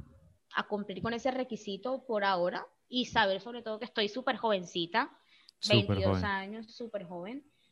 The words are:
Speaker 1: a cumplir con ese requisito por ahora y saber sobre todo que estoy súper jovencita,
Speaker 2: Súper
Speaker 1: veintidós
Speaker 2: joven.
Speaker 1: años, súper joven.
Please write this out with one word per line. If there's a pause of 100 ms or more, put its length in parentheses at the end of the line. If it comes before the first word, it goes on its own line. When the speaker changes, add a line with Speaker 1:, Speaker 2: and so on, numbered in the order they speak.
(560)
Speaker 1:
a
cumplir
con
ese
requisito
por
ahora (240)
y
saber
sobre
todo
que
estoy
súper
jovencita, (480)
Speaker 2:
Súper
Speaker 1:
veintidós
Speaker 2:
joven.
Speaker 1:
años,
súper
joven. (280)